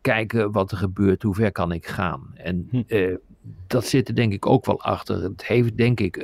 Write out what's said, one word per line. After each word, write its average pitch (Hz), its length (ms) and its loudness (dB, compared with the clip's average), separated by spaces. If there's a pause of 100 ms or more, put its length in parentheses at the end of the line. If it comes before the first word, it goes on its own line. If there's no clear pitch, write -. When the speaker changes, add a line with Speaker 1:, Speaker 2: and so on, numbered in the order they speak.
Speaker 1:
kijken 110 500 0
wat 98 200 0
er 101 60 -6
gebeurt, 95 460 2
hoe 98 120 0
ver 104 160 2
kan 87 200 -2
ik 82 160 -6
gaan. 82 460 -4
En, 87 380 -6
Speaker 2:
Hm. 123 160 0
Speaker 1:
eh, 92 280 0 (520)
dat 120 180 0
zit - 220 2
er 113 80 -4
denk 113 180 2
ik 98 120 -6
ook - 200 4
wel 104 160 0
achter. 95 420 -2
Het 95 220 -8
heeft 117 320 2
denk 117 220 4
ik 95 240 0